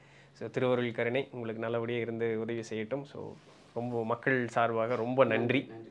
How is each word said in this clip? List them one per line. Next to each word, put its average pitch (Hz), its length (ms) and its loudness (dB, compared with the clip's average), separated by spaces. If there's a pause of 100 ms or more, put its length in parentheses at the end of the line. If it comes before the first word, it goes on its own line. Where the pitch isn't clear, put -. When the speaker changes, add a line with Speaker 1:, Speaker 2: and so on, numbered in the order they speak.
(320)
Speaker 1:
So, - 160 -10
திருவருள் 123 440 2
கருணை 120 400 0
உங்களுக்கு 113 300 -6
நல்லபடியா 117 380 -2
இருந்து 113 400 -2
உதவி 113 200 -2
செய்யட்டும். 110 440 -4
So, 104 300 -12 (400)
ரொம்ப 117 320 -2
மக்கள் 120 420 2
சார்பாக 117 480 2
ரொம்ப 123 300 6
நன்றி. 117 340 2
Speaker 2:
நன்றி, - 320 -10